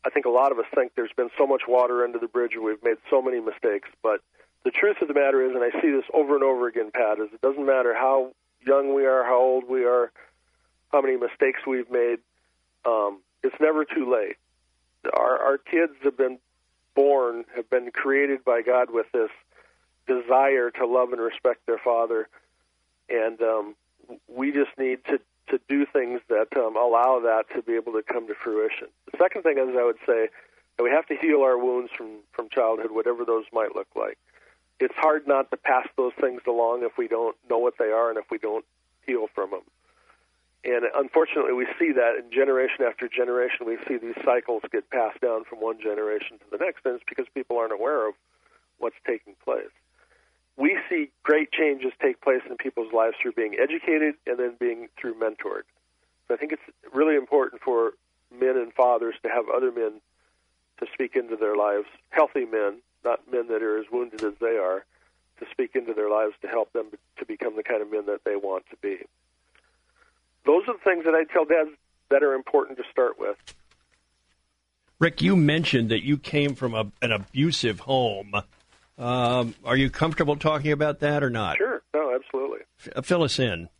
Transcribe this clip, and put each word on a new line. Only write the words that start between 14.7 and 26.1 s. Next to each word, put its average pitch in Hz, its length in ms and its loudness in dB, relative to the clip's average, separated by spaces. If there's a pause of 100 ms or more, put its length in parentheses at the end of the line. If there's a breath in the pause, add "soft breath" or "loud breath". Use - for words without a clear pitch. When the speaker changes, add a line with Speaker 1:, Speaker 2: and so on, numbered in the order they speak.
Speaker 1:
Our, - 260 2
our 139 180 2
kids 165 360 0 (100)
have 139 140 0
been 127 220 0 (560)
born, 127 500 4 (100)
have 120 140 -8
been 123 220 0
created 139 520 0
by 120 180 2
God 123 300 2
with 113 220 0
this 113 160 0 (800 soft breath)
desire 127 640 2
to 127 160 -2
love 123 260 2
and 117 80 -4
respect 117 460 -2
their 113 120 -2
father, 117 480 0 (800 soft breath)
and, 113 340 -2
um, 110 340 0 (520)
we 131 240 -4
just 143 260 0
need 127 280 -4
to, 139 140 -2 (280)
to 131 200 -2
do 143 180 2
things 123 440 -2